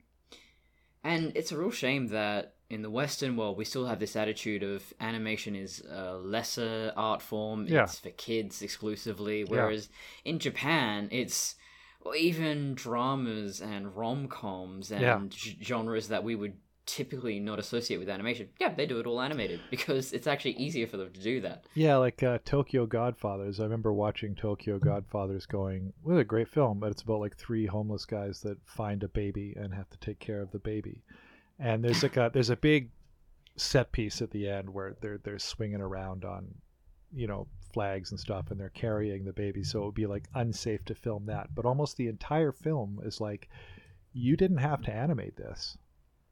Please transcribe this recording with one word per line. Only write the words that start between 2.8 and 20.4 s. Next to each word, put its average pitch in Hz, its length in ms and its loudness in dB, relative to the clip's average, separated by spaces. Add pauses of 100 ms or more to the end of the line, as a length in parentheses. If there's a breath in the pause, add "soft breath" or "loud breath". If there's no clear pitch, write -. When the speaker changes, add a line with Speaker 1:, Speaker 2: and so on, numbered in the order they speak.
Speaker 1:
the 107 80 -6
Western 131 460 0
world, 104 220 0
we 110 60 -2
still 127 220 -2
have 110 140 0
this 107 160 -2
attitude 107 460 0
of 98 380 -4
animation 110 540 -2
is 98 360 -8
a 92 240 -6
lesser 110 800 -2
art 107 260 2
form. 107 440 -2
Speaker 2:
Yeah. 151 180 6
Speaker 1:
It's - 140 -2
for 90 120 -12
kids 110 520 -2
exclusively. 107 760 -4
Speaker 2:
Yeah. 101 100 -2
Speaker 1:
Whereas 110 380 2 (360 loud breath)
in 151 140 -2
Japan, 120 720 0
it's, - 460 -2 (480 loud breath)
well, 127 100 -4
even 156 600 2
dramas 120 880 0
and 101 360 -6
rom-coms 101 920 -4
and 104 120 0
Speaker 2:
Yeah. 117 260 6
Speaker 1:
g-, 104 340 -10
genres 113 460 -2
that 104 160 0
we 117 100 -2
would 101 200 -4 (320)
typically 123 520 -4
not 104 220 -4
associate 104 380 -2
with 92 100 -4
animation. 104 400 -4 (100)
Yeah, 339 160 2
they 147 120 0
do 123 120 0
it 117 80 -2
all 120 140 0
animated 113 460 -2
<laughs> - 40 -20
because 131 440 0
it's - 120 -4
actually 143 260 2